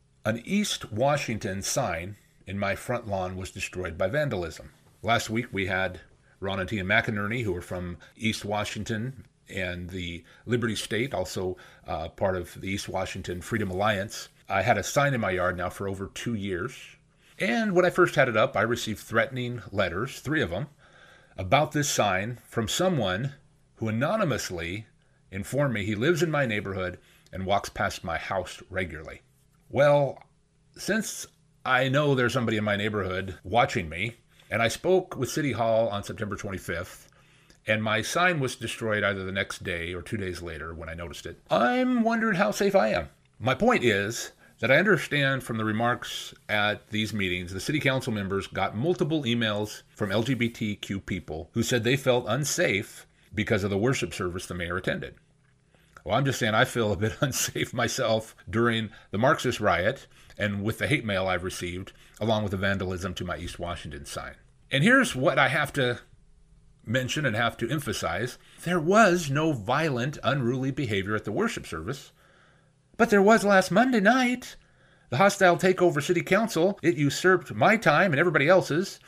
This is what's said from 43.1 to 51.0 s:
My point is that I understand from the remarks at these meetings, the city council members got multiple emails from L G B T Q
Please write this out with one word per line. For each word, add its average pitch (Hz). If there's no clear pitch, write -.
My 123
point 214
is 104
that 113
I 139
understand 147
from 117
the 110
remarks 107
at 104
these 107
meetings, 90
the 95
city 147
council 131
members 98
got 98
multiple 160
emails 110
from 101
L 110
G 135
B 117
T 107
Q 98